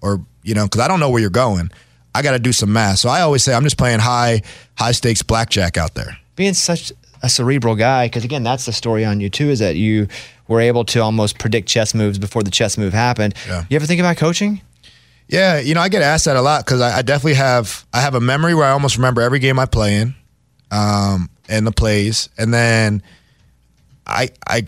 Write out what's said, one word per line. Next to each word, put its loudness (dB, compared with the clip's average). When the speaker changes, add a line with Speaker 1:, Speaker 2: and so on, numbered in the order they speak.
Speaker 1:
or, -2
you -4
know, 0
'cause -2
I 2
don't 0
know 2
where 2
you're 0
going, 0
I 0
gotta 0
do 0
some 0
math. 2
So 0
I 2
always 2
say 2
I'm 2
just 0
playing 2
high, 2
high 0
stakes 0
blackjack 0
out -4
there. -10
Speaker 2:
Being 0
such -2
a -2
cerebral 0
guy, 2
'cause -6
again, -4
that's -2
the -4
story -2
on 0
you -4
too, 0
is 0
that 0
you 0
were 2
able 2
to -2
almost 0
predict -2
chess 0
moves 0
before -4
the -6
chess -2
move -2
happened. 0
Speaker 1:
Yeah. -6
Speaker 2:
You 2
ever -2
think 0
about 0
coaching? -2
Speaker 1:
Yeah, 2
you 0
know, 2
I 0
get 0
asked 2
that 2
a 2
lot 0
'cause 2
I, 0
I 0
definitely 0
have, 0
I 0
have 0
a 0
memory 2
where 4
I 4
almost 0
remember 2
every 2
game 2
I 2
play 0
in, 0
um, 0
and 0
the 0
plays. 0
And -2
then 2
I, -2
I, -2